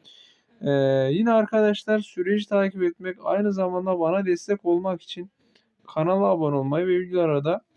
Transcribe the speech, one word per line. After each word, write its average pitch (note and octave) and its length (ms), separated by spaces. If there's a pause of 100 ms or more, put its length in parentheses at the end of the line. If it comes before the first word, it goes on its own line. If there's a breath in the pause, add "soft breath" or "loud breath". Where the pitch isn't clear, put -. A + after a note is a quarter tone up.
(600 soft breath)
Ee, C#3+ 100 (420)
yine A3 180
arkadaşlar, G#3+ 680
süreci G3+ 480
takip G3 340
etmek, F3+ 420
aynı G3+ 280
zamanda F#3 480
bana F3+ 260
destek F#3 380
olmak F3 380
için F#3 280 (560)
kanala F#3 400
abone D#3+ 300
olmayı C#3 300
ve F3+ 140
videolara F3 440
da, E3+ 160 (160)